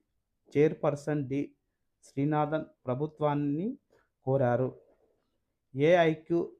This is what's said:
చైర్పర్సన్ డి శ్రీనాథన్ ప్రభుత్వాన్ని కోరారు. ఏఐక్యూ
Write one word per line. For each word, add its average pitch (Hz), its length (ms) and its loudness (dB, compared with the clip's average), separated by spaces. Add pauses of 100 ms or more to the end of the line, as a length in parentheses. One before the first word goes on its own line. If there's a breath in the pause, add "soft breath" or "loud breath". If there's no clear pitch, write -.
(580)
చైర్పర్సన్ 151 680 0
డి 139 260 -6 (520)
శ్రీనాథన్ 151 640 -2 (200)
ప్రభుత్వాన్ని 147 920 -2 (460 soft breath)
కోరారు. 127 560 0 (960)
ఏఐక్యూ 160 840 2